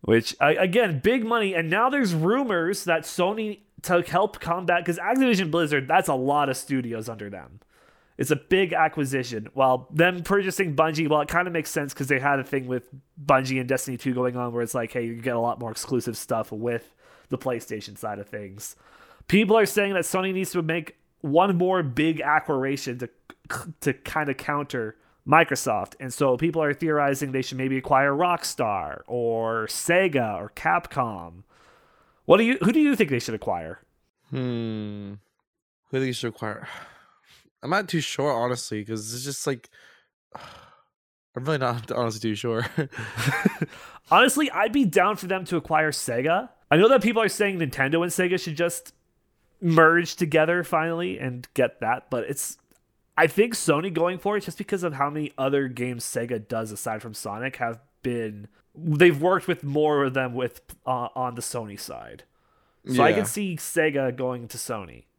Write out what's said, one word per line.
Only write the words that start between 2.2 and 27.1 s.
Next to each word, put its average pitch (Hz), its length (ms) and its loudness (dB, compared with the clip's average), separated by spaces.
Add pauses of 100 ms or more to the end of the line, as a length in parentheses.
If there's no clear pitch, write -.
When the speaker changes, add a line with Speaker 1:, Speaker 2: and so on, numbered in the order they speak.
Speaker 1:
that 165 200 0
Sony, 208 580 -2 (220)
to 175 180 2
help 208 400 0
combat, 175 440 0
'cause 175 140 -2
Activision 208 500 2
Blizzard, 147 380 0
that's 170 220 4
a 147 40 2
lot 139 360 2
of 127 80 -2
studios 117 520 -4
under 104 200 -10
them. 92 300 -16 (580)
It's - 140 -2
a 143 40 4
big 185 380 0
acquisition. 131 800 -2
While 127 380 2
them 175 320 2
purchasing 190 520 0
Bungie, 160 340 2
well, 151 120 4
it 147 80 -4
kinda 180 220 0
makes 160 200 -4
sense 143 220 -4
'cause 135 140 -4
they 135 120 2
had 139 200 2
a 127 40 -4
thing 131 240 -4
with 127 220 -4 (360)
Bungie 131 340 4
and 127 80 -4
Destiny 127 300 -2
two 127 160 -2
going 123 240 0
on 123 160 -4
where 120 80 0
it's 117 140 -4
like, 117 160 -4
hey, 120 140 -4
you 117 100 -6
get 117 200 -4
a 117 40 2
lot 117 200 0
more 117 120 -6
exclusive 120 460 -2
stuff - 340 -4
with 113 420 -6 (360)
the 127 80 -4
PlayStation 110 600 -6
side 104 220 -8
of 101 80 -12
things. 101 480 -14 (520)
People 214 300 4
are 214 80 6
saying 196 280 -2
that 180 100 0
Sony 185 300 -2
needs 185 180 -4
to 180 100 -2
make 160 340 -4 (260)
one 175 360 4
more 180 240 2
big 156 400 0
acquisition 135 760 -2
to, 123 100 -8 (720)
to 147 120 0
kinda 147 400 -4
counter 135 640 -6 (320)
Microsoft. 131 720 2
And 131 140 -10
so 131 240 2
people 160 240 0
are 147 120 2
theorizing 143 580 0